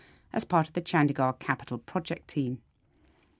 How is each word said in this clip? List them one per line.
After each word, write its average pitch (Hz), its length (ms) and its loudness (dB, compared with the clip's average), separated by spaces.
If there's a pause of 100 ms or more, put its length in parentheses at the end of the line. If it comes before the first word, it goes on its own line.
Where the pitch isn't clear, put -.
(340)
as 226 120 0
part 160 200 4
of - 80 -16
the 175 80 -2
Chandigarh 143 580 2
Capital - 380 -4
Project - 480 -6
team. 131 340 -4 (800)